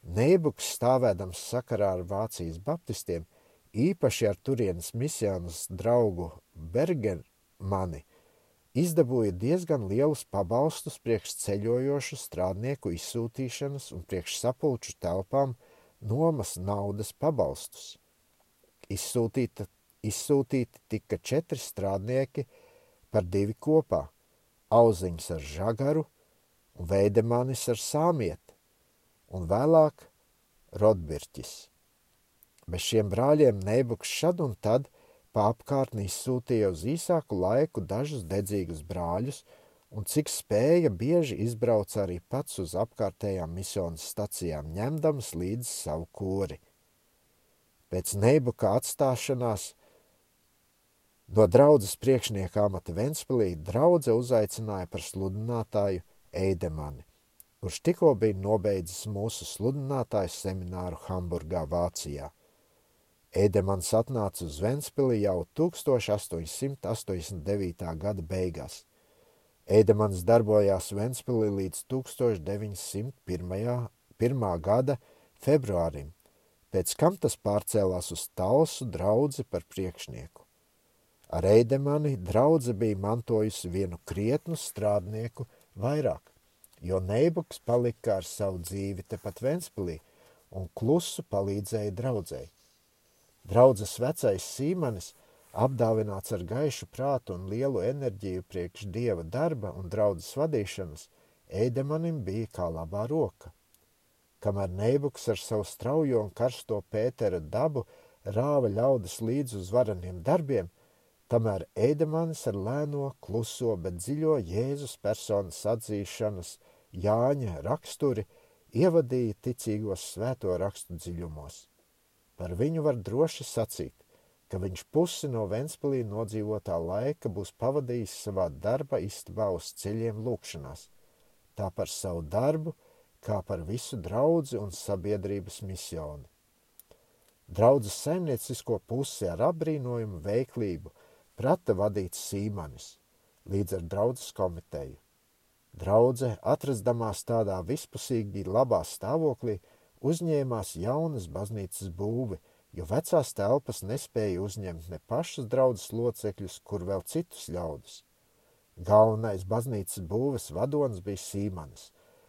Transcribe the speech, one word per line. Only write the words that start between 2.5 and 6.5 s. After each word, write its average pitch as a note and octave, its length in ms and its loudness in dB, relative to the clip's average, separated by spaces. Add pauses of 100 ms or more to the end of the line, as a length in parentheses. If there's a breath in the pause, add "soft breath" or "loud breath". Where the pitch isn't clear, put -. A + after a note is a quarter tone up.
baptistiem, G2 640 -6 (520 soft breath)
īpaši B2+ 540 2
ar - 100 0
turienes G2+ 540 -2
misionas G2 760 -2
draugu F#2+ 600 2 (240)